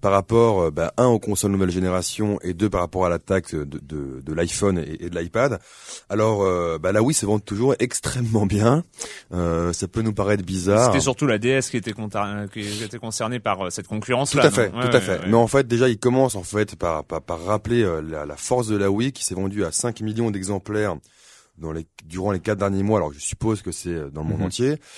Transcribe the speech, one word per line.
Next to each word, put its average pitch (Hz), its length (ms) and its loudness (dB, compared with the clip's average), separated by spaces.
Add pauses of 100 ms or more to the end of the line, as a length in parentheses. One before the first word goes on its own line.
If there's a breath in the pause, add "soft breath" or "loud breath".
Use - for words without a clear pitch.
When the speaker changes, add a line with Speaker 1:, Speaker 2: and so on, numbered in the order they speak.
Speaker 1:
par 98 120 4
rapport, 107 480 4
euh, 80 100 2
bah, 82 240 -2
un, 123 120 6
aux 117 120 6
consoles 101 320 0
nouvelle 95 200 2
génération 92 680 -2
et 90 120 -6
deux, 98 160 0
par 98 100 0
rapport 90 260 0
à 87 40 2
l'attaque 87 440 -2
de, 76 120 -4
de, 69 600 -10
de 76 80 -6
l'iPhone 90 440 0
et, 78 260 -6
et 87 60 -8
de 85 100 -6
l'iPad. 110 400 0 (480 loud breath)
Alors, 107 360 2
euh, 87 340 0
bah, 90 160 0
la 107 100 6
Wii 143 100 2
se - 120 0
vend 104 140 2
toujours 113 400 0
extrêmement 113 640 0
bien. 110 400 4 (480 loud breath)
Euh, 85 400 0
ça 90 160 -4
peut 113 120 -4
nous 110 120 0
paraître 101 320 0
bizarre. 95 400 4
Speaker 2:
C'était 123 180 4
surtout 135 240 0
la 113 100 2
D 113 120 0
S 131 200 0
qui - 60 -8
était 110 160 -4
conta-, 104 600 -6
qui 110 80 -10 (200)
était 113 160 -10
concernée 113 440 -6
par, 98 240 -2
euh, 90 60 -4
cette - 160 -10
concurrence-là, 123 560 0
Speaker 1:
Tout 156 40 8
à 143 40 6
fait, 110 200 2
Speaker 2:
non ? 110 120 -8
Speaker 1:
tout 127 40 0
Speaker 2:
Ouais, 120 80 2
Speaker 1:
à 120 60 8
fait. 98 100 -4
Speaker 2:
ouais, 90 80 0
ouais. 85 80 -8
Speaker 1:
Mais 104 80 4
en 117 120 6
fait, 135 200 2
déjà, 117 220 4
il 110 100 -2
commence, 123 360 2
en 95 80 -8
fait, 104 340 -4
par, 80 260 -2
par, 80 180 -8
par 82 220 -8
rappeler, 107 400 0
euh, 85 180 0
la, 78 240 -8
la 73 120 -12
force 123 300 0
de 107 100 0
la 98 120 2
Wii 113 220 0
qui - 140 -10
s'est 92 100 -4
vendue 98 300 -2
à 80 80 -4
cinq - 260 -4
millions 110 320 -2
d'exemplaires 101 640 -4 (640 soft breath)
dans 80 160 -8
les, 80 120 -8 (200)
durant 92 260 -4
les 92 80 -2
quatre 107 200 -2
derniers 98 240 0
mois. 104 160 4
Alors, 76 120 -2
je 73 80 -18
suppose 107 420 -2
que 90 120 -8
c'est, - 160 -10
euh, 80 200 -6
dans 73 140 -10
le 78 60 -4
monde 78 100 -2
Speaker 3:
Mhm. 95 60 -2
Speaker 1:
entier. 123 300 -2 (220 loud breath)